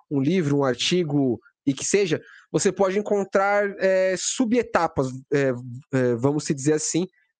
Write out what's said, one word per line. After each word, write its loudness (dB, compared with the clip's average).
um 0
livro, 2
um 2
artigo 0
e 0
que -6
seja, 0
você 2
pode 0
encontrar, 0
é, 2
subetapas, -2
é, 2
é, 2
vamos 0
se -4
dizer 0
assim, -2